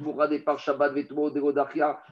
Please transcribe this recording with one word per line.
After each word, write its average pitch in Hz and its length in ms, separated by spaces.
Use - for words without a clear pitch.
mura 151 260
de 147 120
par 143 200
shabbat 143 320
vetumo 143 380
de 143 100
godachia. 147 640